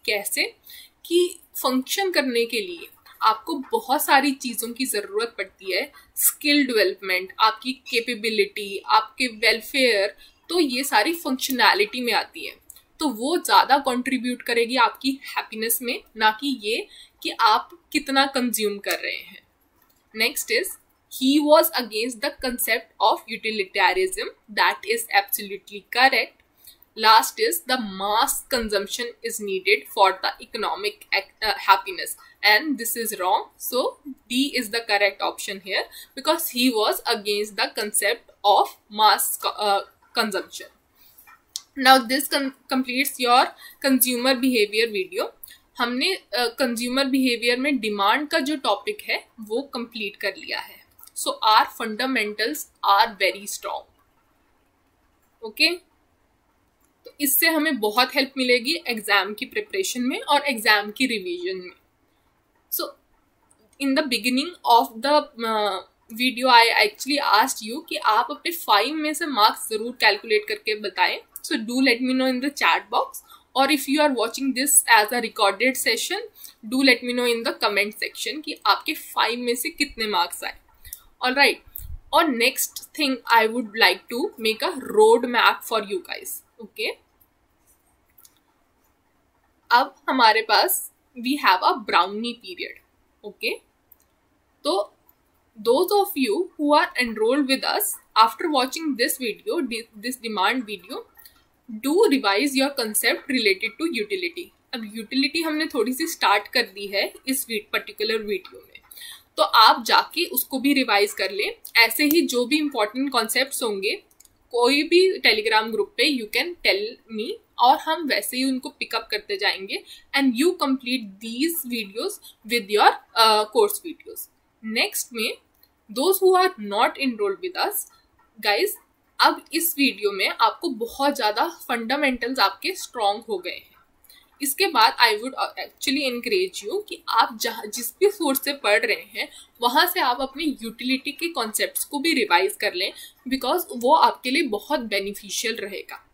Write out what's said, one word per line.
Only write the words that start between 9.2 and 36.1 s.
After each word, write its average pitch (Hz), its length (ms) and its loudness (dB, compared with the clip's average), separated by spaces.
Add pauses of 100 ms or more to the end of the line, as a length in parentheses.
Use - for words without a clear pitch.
वेलफेयर, 220 880 0 (340)
तो 349 120 0
ये 254 240 0
सारी 262 300 2
फंक्शनैलिटी 247 840 0
में 240 120 -2
आती 165 340 -4
है। - 80 -14 (460)
तो 311 80 0
वो 254 300 -2
ज़्यादा 226 400 4
कंट्रीब्यूट 247 640 -2
करेगी 240 340 0
आपकी 262 420 0 (180)
हैप्पीनेस 226 460 -6
में, 269 200 -6 (140)
ना 220 140 4
कि 262 320 -4
ये 247 240 -4 (360)
कि - 80 -6 (100)
आप 427 300 4 (220)
कितना 269 340 0
कंज्यूम 226 520 -2
कर 185 200 -4
रहे - 180 -6
हैं। - 260 -18 (720)
Next 226 380 -4
is, 277 240 -2 (360)
he 262 280 2
was 311 300 6 (120)
against 220 400 -6
the 302 80 -4 (120)
concept 240 460 -4 (120)
of 233 200 4 (140)
utilitarianism। 196 1000 0 (260)
That 190 360 2
is 233 120 -6 (140)
absolutely 202 640 -10 (120)
correct। 254 380 4 (640)
Last 220 420 6
is, 226 220 0 (100)
the 254 80 2 (200)
mass 208 340 0 (220)
consumption 220 580 -4 (120)
is 233 160 -8
needed 196 440 0 (100)
for 196 140 6 (140)
the 214 100 -2 (100)
economic 202 720 -6
ac-, 196 160 -2 (120)
uh, 214 120 -2 (120)
happiness, 185 500 2 (260)
and 302 360 4
this 226 180 -6
is 220 240 -4
wrong। 190 240 2 (120)
So 381 420 -4 (300)
D 240 120 0 (200)
is 214 100 -6
the 233 180 -4
correct 202 340 2
option 196 420 -6
here, 196 200 -4 (320)